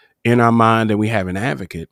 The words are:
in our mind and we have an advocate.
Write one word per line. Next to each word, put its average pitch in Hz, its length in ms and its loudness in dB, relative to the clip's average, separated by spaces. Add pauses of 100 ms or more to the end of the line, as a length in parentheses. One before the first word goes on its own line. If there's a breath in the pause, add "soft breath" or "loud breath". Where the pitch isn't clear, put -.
(220 soft breath)
in 120 160 2
our 117 140 4
mind 113 380 2
and 104 100 0
we 107 80 -2
have 107 180 -2
an 92 100 -6
advocate. 101 560 -8